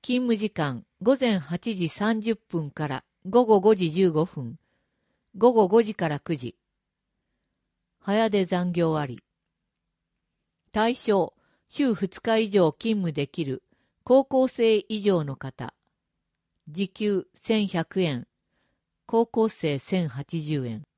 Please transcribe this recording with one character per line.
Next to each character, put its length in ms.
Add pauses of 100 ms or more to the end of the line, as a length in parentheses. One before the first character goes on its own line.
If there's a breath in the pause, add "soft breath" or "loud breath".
勤 200
務 160
時 120
間、 380 (160)
午 160
前 180
八 380
時 120
三 320
十 160
分 360
か 160
ら 160 (200)
午 220
後 140
五 160
時 160
十 180
五 160
分。 320 (800)
午 160
後 140
五 160
時 100
か 160
ら 100
九 160
時。 200 (1400)
早 320
出 140
残 260
業 260
あ 80
り。 140 (1500)
対 240
象、 400 (340)
週 240
二 260
日 200
以 100
上 220
勤 240
務 160
で 160
き 180
る 160 (420)
高 220
校 220
生 300 (120)
以 120
上 220
の 120
方。 400 (920)
時 220
給 380 (120)
千 280
百 340
円。 260 (800)
高 220
校 200
生 300
千 320
八 320
十 240
円。 160 (160)